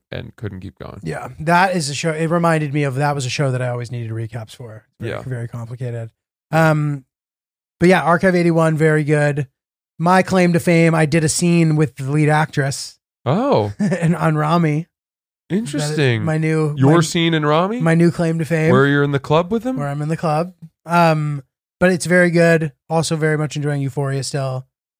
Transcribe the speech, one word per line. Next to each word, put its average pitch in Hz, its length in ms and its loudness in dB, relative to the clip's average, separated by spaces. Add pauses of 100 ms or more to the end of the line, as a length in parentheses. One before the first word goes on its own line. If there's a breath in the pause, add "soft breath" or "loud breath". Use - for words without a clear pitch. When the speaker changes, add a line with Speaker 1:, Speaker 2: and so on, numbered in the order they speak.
Speaker 1:
and - 280 -12
couldn't 98 240 -10
keep - 180 -16
going. - 240 -16
Speaker 2:
Yeah, - 240 -8 (140)
that 175 340 2
is 147 140 -2
a 147 40 -6
show. 160 200 -4
It 160 140 -2
reminded 160 460 0
me 147 100 0
of, 135 120 -4
that 147 180 0
was 139 120 -4
a 123 40 -6
show 139 220 -2
that 123 100 -4
I 127 60 -4
always 120 240 -8
needed 117 200 -8
recaps 113 440 -10
for. 110 320 -18 (140)
Very, 110 100 -6
Speaker 1:
Yeah. 52 120 -10
Speaker 2:
very 120 260 -8
complicated. 117 640 -10 (400)
Um, 151 520 2 (760)
but 170 80 6
yeah, 180 140 4
Archive 175 320 2
eighty-one, 165 420 2
very 156 260 2
good. 147 460 0 (500)
My 180 240 4
claim 180 300 2
to 165 80 0
fame, 165 340 4
I 160 100 2
did 156 200 0
a 151 40 0
scene 170 460 2
with 151 220 0
the 131 120 -8
lead 151 200 2
actress. 147 720 -2 (240)
Speaker 1:
Oh. 143 500 0
Speaker 2:
<laughs> - 40 -12
And 170 360 0
on 160 220 0
Rami. 156 500 0 (600)
Speaker 1:
Interesting. 156 680 -2
Speaker 2:
That - 20 -4
is 107 40 -4
my 156 120 0
new, 156 400 0
Speaker 1:
Your 139 180 6
Speaker 2:
my, 170 60 4
Speaker 1:
scene 165 320 0
in 151 120 0
Rami? 180 360 0
Speaker 2:
my 165 140 2
new 170 160 4
claim 160 280 -2
to 160 60 -4
fame. 156 260 0
Speaker 1:
Where 135 160 4
you're 143 160 2
in 143 80 0
the 139 80 -2
club 175 320 0
with 226 140 -4
him? 262 120 -4
Speaker 2:
Where 143 120 -4
I'm 147 120 -6
in 147 60 -6
the 160 100 -4
club. 165 360 -2 (320)
Um, 156 580 2 (360)
but 180 120 4
it's 175 140 -2
very 175 260 4
good. 165 400 2 (180)
Also 160 280 -2
very 156 200 0
much 151 200 -6
enjoying 143 240 -2
Euphoria 139 420 -4
still. 131 420 -6 (340)